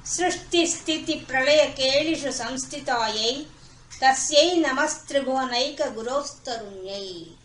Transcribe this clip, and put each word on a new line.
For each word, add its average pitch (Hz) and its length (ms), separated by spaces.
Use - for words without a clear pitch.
సృష్టి 349 600
స్థితి 311 480
ప్రళయ 277 520
కేళిషు 277 640
సంస్థితాయై 247 1160
తస్యై 302 500
నమస్త్రిభువనైక 269 1300
గురోస్తరుణ్యై. 208 1400